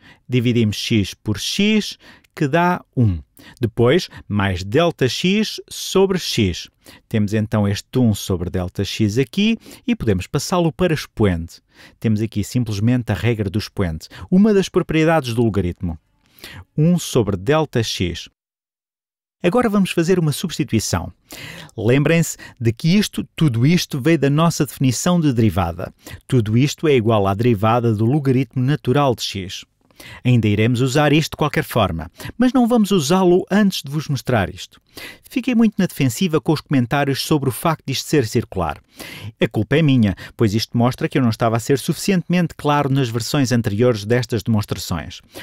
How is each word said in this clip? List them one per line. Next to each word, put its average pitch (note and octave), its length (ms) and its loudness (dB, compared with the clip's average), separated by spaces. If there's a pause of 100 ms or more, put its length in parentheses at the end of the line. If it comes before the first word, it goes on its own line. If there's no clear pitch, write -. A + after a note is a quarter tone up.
(280)
Dividimos A#2 480 2
x - 380 0
por - 240 -6
x, - 640 0 (360)
que D3+ 120 -2
dá E3+ 360 0 (120)
um. G2 260 2 (400)
Depois, B2 480 2 (180)
mais G2 360 -2
delta C#3+ 440 0
x G3 640 -2
sobre F#3+ 480 0
x. - 500 -2 (400)
Temos G#2 280 -2
então G#2+ 320 0
este G2+ 320 -4
um A2+ 160 4
sobre F2 340 -4
delta F2+ 340 -4
x G#2 360 -2
aqui G#3 400 0 (260)
e A#3+ 100 0
podemos G3+ 300 -2
passá-lo E3 460 -2
para F3 240 0
expoente. F2 640 -2 (380)
Temos G#2+ 220 0
aqui A2 220 -4
simplesmente A2+ 680 0
a G#2 40 0
regra G#2+ 320 -2
do F#2+ 120 -2
expoente, E2+ 500 -6 (220)
uma G3+ 240 4
das F#3+ 140 0
propriedades D#3+ 640 0
do A#2+ 80 2
logaritmo. F2+ 520 -2 (800)
Um E3+ 220 2
sobre G2+ 400 0
delta C#3 460 0
x. - 460 -6 (1120)
Agora A3 260 2
vamos G3+ 220 2
fazer F3+ 260 2
uma D#3+ 140 2
substituição. G#2 840 -2 (640)
Lembrem-se D3 600 2 (220)
de A#2 140 0
que E3+ 240 2
isto, G#3 260 -2 (120)
tudo B2 320 2
isto, D#3+ 340 0
veio D#3+ 160 4
da C#3 140 2
nossa D#3 340 2
definição D3 540 0
de D3+ 120 2
derivada. F#2 640 0 (340)
Tudo A2 300 0
isto C#3+ 300 0
é C#3+ 80 4
igual G#2+ 320 2
à G2 80 0
derivada A2+ 580 2
do G#2+ 100 0
logaritmo C3 600 0
natural C3+ 500 0
de - 80 -12
x. - 440 -10 (580)
Ainda A#2+ 240 4
iremos A2 340 2
usar C#3+ 300 2
isto D3+ 200 2
de - 60 -14
qualquer D3+ 260 -2
forma, E2 480 -2 (260)
mas B3 160 2
não B3 140 2
vamos A3 240 2
usá-lo F3+ 580 4
antes G3 320 2
de C#3 100 -12
vos D3+ 160 -6
mostrar A#2+ 460 -2
isto. - 260 -18 (440)
Fiquei B3 320 -4
muito A3+ 220 4
na F#3 100 0
defensiva D3+ 520 0
com - 120 -2
os D3+ 100 0
comentários C3+ 640 0
sobre C3+ 260 0
o - 20 -2
facto D#3+ 340 -4
de C3+ 80 -4
isto - 140 -6
ser C#3 200 2
circular. F2 520 -4 (640)
A - 60 0
culpa A2+ 300 0
é F#3+ 40 4
minha, B2 340 4 (200)
pois A2 180 2
isto A2 240 -2
mostra B2+ 320 0
que - 80 -2
eu C#3 40 2
não B2 80 4
estava A2+ 280 0
a - 20 -2
ser C3+ 200 0
suficientemente F3 760 -2
claro D3 340 0
nas C3+ 200 0
versões A#2+ 420 -2
anteriores A2+ 540 2
destas A#2+ 380 0
demonstrações. F#2 760 -4 (240)